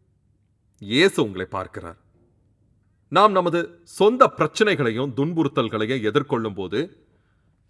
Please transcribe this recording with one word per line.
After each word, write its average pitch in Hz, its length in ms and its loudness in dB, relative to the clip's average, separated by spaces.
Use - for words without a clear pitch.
இயேசு 147 440 0
உங்களை 92 240 -6
பார்க்கிறார். 90 500 -12
நாம் 202 240 4
நமது 175 500 -2
சொந்த 233 540 4
பிரச்சனைகளையும் 139 800 0
துன்புறுத்தல்களையும் 131 880 -2
எதிர்கொள்ளும் 110 520 -2
போது 101 520 -6